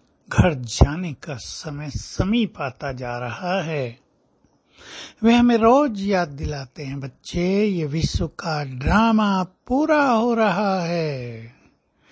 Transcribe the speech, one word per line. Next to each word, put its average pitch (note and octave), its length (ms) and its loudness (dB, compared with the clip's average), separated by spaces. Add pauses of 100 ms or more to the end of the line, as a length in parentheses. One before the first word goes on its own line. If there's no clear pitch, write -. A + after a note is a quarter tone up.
(300)
घर F3+ 240 4
जाने D3 600 0
का C#3+ 220 -10
समय D3 540 -12
समीप G3+ 720 -2
आता C#3 300 -6
जा B2 260 -8
रहा F3 440 -4
है। C#3+ 440 -6 (1160)
वे A3+ 100 6
हमें A#3+ 240 6
रोज A3+ 440 4
याद F#3+ 260 0
दिलाते D3 560 -10
हैं, C#3 160 -8
"बच्चे, F3 680 -2
ये F3+ 200 0
विश्व D#3 420 -2
का D3+ 360 -6
ड्रामा F#3+ 800 2
पूरा D4 600 0
हो A#3+ 300 2
रहा G3 500 2
है, C3 680 -4 (580)